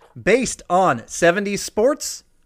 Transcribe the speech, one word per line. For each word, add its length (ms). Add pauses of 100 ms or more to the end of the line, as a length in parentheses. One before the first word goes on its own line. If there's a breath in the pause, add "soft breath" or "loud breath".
(220 soft breath)
based 480
on 380
seventies 560
sports. 600 (220)